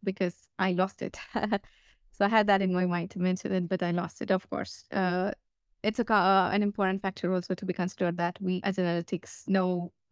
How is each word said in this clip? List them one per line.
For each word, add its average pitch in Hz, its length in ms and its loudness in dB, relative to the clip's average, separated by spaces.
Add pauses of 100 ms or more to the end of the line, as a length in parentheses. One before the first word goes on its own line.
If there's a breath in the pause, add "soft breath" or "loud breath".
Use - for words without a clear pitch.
because 190 320 -2 (240)
I 185 140 2
lost 185 300 -2
it. - 160 -8 (160)
<laughs> 208 260 -2 (520 soft breath)
So - 120 -2
I 202 40 4
had 214 200 4
that 196 120 6
in 185 140 2
my 180 120 2
mind 175 260 -2
to - 60 -8
mention 185 340 0
it, 180 160 0
but 185 140 -2
I 175 100 0
lost - 280 -4
it, - 100 -4
of 190 200 0
course. - 400 -8
Uh, 185 420 0 (500)
it's 214 160 -2
a 233 60 2
co-, 220 100 0
uh, 190 380 4
an 208 100 2
important 196 380 0
factor 190 320 -2
also 180 220 0
to - 100 -8
be 185 80 -2
considered 175 460 -2
that 175 240 -2
we 185 220 0
as 196 120 -2
analytics 175 720 -4
know, 180 440 0 (200)